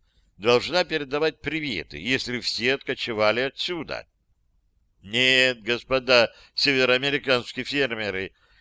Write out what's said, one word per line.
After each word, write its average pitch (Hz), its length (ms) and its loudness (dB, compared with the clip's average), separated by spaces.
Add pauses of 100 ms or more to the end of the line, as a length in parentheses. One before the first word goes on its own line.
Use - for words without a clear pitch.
(380)
должна 120 460 2
передавать 147 580 -4
приветы, 135 560 -6
если 120 420 -2
все 120 340 -2
откочевали 113 640 0
отсюда? 131 680 -6 (960)
Нет, 127 600 2
господа 120 720 2 (220)
североамериканские 131 1120 0
фермеры, 110 680 -4 (280)